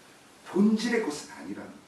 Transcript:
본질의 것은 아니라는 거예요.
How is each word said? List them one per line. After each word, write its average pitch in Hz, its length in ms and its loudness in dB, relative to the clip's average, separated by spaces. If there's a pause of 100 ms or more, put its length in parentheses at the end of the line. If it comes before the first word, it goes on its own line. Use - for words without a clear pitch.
(480)
본질의 220 560 4
것은 - 280 -6
아니라는 - 380 -12
거예요. - 180 -20